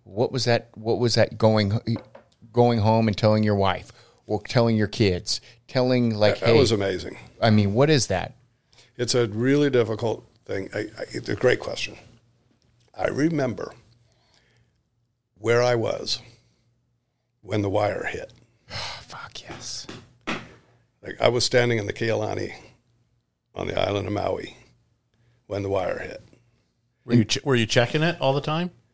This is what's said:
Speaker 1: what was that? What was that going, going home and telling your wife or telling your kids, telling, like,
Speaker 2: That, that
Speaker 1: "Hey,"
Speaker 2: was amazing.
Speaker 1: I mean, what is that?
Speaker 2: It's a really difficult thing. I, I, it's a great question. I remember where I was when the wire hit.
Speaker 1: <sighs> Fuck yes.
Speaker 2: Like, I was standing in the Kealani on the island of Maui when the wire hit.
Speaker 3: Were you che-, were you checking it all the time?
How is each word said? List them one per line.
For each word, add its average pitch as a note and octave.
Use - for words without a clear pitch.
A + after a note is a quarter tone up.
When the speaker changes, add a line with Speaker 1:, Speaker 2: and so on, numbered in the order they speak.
Speaker 1:
what G2+
was A#2+
that? A#2
What A2
was A#2
that -
going, A2
going A#2+
home A2
and G2+
telling G#2+
your G#2+
wife F#2+
or G#2+
telling A#2
your G#2+
kids, F#2
telling, B2+
like, G#2
Speaker 2:
That, -
that A#2
Speaker 1:
"Hey," A2+
Speaker 2:
was A2+
amazing. G2
Speaker 1:
I A2+
mean, G#2
what C3+
is D3
that? E2+
Speaker 2:
It's A#2
a A#2+
really C3+
difficult A2+
thing. G2
I, G#2
I, -
it's A#2
a A2+
great B2+
question. -
I F#2+
remember C3+
where A#2
I B2
was -
when G#2
the G2+
wire G2+
hit. -
Speaker 1:
<sighs> -
Fuck -
yes. -
Speaker 2:
Like, -
I A#2
was A#2+
standing A#2+
in G#2
the G#2
Kealani G#2
on F#2
the F2+
island G2
of G2+
Maui F#2
when G2+
the G2
wire F#2
hit. -
Speaker 3:
Were A#2+
you A#2
che-, -
were C3+
you A2+
checking B2
it E3
all C3+
the C#3+
time? E3